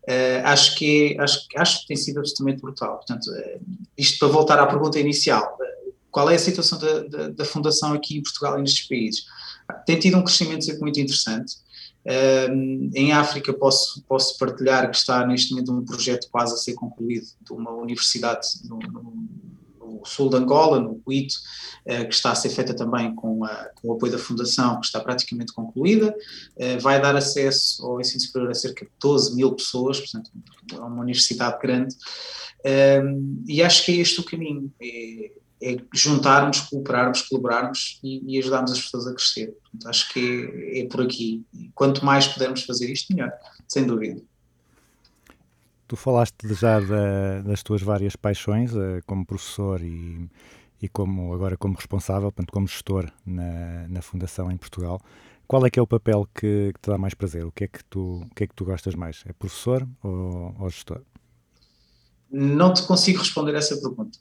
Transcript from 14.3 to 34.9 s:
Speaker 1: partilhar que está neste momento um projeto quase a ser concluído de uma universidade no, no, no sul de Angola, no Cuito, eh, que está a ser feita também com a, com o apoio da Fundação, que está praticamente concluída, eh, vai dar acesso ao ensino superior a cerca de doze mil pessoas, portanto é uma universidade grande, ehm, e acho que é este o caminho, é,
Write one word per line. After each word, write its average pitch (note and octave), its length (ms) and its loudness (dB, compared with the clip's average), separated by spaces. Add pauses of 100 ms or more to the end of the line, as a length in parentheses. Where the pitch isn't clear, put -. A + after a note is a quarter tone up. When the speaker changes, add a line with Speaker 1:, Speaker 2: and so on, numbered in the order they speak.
Speaker 1:
partilhar C3 520 2
que - 60 -4
está B2 300 2
neste B2 260 2
momento B2 200 -2
um B2 120 0
projeto B2 460 -2
quase A#2 240 0
a - 20 -6
ser - 180 -4
concluído A#2 520 -6 (140)
de - 120 -18
uma A#2 200 -10
universidade A#2 720 -2 (180)
no, A#2 140 -12
no, - 500 -12 (500)
no A2+ 280 -16
sul C3+ 240 0
de B2+ 60 4
Angola, C#3+ 440 6
no - 160 -6
Cuito, C#3 380 -2 (500)
eh, A#2+ 220 -4
que - 80 -4
está A#2+ 180 2
a - 20 2
ser A#2 140 0
feita B2 260 -2
também A#2 400 -2
com A2 300 -4
a, G#2+ 300 -8
com - 140 -8
o A#2 40 0
apoio A#2 180 0
da B2 80 -2
Fundação, A#2+ 600 0
que - 60 -4
está - 140 -4
praticamente A#2+ 520 -4
concluída, G3 600 2 (420)
eh, B2+ 220 -2
vai C3+ 220 4
dar C#3+ 140 4
acesso C#3 720 2
ao B2 160 -4
ensino B2+ 200 -4
superior B2 300 -2
a A#2+ 40 -4
cerca C3 300 -6
de - 140 -20
doze B2+ 380 4
mil C3 160 4
pessoas, C3 480 -2
portanto - 300 -12 (420)
é - 60 -14
uma A#2+ 240 -8
universidade B2 580 0
grande, C3 340 0 (680)
ehm, C#3 840 4
e D3 160 4
acho E3+ 220 6
que F3+ 80 2
é F3 40 4
este F3 240 2
o E3+ 40 -6
caminho, D3 560 -8
é, A2+ 520 -12 (300)